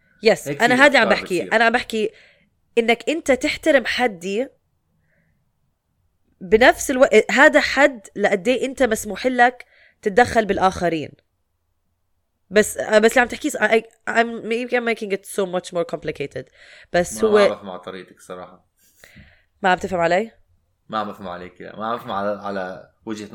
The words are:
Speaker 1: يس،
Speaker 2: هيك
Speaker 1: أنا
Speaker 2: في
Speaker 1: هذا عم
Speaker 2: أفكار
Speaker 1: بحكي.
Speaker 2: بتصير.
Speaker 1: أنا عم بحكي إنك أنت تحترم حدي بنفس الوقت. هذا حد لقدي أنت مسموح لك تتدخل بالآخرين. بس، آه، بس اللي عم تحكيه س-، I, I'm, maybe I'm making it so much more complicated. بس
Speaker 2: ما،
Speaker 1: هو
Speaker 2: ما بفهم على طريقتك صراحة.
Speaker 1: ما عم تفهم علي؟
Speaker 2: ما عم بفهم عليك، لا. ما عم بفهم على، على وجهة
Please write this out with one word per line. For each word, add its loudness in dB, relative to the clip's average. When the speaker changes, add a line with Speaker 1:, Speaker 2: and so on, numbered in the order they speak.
Speaker 1:
يس، 2
Speaker 2:
هيك -4
Speaker 1:
أنا 4
Speaker 2:
في 4
Speaker 1:
هذا 6
عم 4
Speaker 2:
أفكار 2
Speaker 1:
بحكي. -2
Speaker 2:
بتصير. -2
Speaker 1:
أنا 4
عم 2
بحكي -2
إنك 0
أنت -2
تحترم 2
حدي -4
بنفس 2
الوقت. 4
هذا 6
حد 0
لقدي 0
أنت -2
مسموح -4
لك 2
تتدخل 2
بالآخرين. -2
بس، 2
آه، 2
بس 4
اللي 4
عم 0
تحكيه -8
س-، -8
I, 2
I'm, -2
maybe -6
I'm -2
making -6
it -8
so -2
much -6
more -2
complicated. -10
بس -2
Speaker 2:
ما، 2
Speaker 1:
هو 4
Speaker 2:
ما 6
بفهم -4
على -14
طريقتك -16
صراحة. -18
Speaker 1:
ما 2
عم 2
تفهم -6
علي؟ 0
Speaker 2:
ما -4
عم -6
بفهم -16
عليك، -14
لا. -16
ما -8
عم -6
بفهم -12
على، -4
على -10
وجهة -10